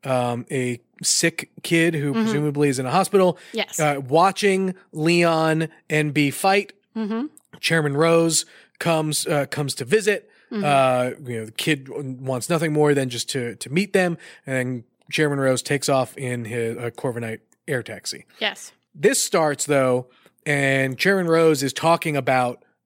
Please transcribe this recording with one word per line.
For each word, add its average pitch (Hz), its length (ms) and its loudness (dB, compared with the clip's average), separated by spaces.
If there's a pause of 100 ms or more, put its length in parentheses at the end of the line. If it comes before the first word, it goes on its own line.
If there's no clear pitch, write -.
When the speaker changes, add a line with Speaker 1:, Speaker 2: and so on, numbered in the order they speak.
Speaker 1:
um, 123 460 -2
a 123 300 -4 (220)
sick - 480 -2 (140)
kid 165 320 2
who 143 160 -2
Speaker 2:
Mm-hmm. 226 100 0
Speaker 1:
presumably 147 460 0
is 131 100 0
in 131 80 -4
a 123 60 -4
hospital, 185 440 4 (160)
Speaker 2:
Yes. 208 280 -6
Speaker 1:
uh, 147 260 0
watching 190 680 2 (180)
Leon 160 800 2 (200)
and 151 240 0
Bee 147 160 2
fight. 196 420 0 (220)
Speaker 2:
Mm-hmm. 220 320 -4 (320)
Speaker 1:
Chairman 151 380 0
Rose 165 480 2 (340)
comes, 156 480 -2
uh, 147 200 0
comes 143 300 -6
to 135 80 -8
visit. 196 440 0 (240)
Speaker 2:
Mm-hmm. 208 120 -4
Speaker 1:
Uh, 131 640 0
you 120 120 -6
know, 110 60 -10
the 110 60 -16
kid 143 340 -4
w-, 131 340 -10
wants 131 280 -6
nothing 165 240 0
more 147 220 4
than 135 140 0
just 120 220 -8
to, 120 260 -6
to - 160 -14
meet 196 200 -2
them, 180 260 2 (280)
and 135 80 -6
then 127 300 -4 (260)
Chairman 143 300 0
Rose 131 220 2
takes - 260 -2
off 135 280 0
in 123 280 -6
his, 117 320 -6
a 117 160 -8
Corviknight 117 480 -6 (260)
air 123 160 -4
taxi. - 420 -12 (140)
Speaker 2:
Yes. - 320 -6 (240)
Speaker 1:
This 220 260 4
starts, 151 460 0
though, 131 400 2 (380)
and 135 540 0
Chairman 190 300 2
Rose 160 340 4
is 135 100 -2
talking 165 440 0
about 127 480 0 (220)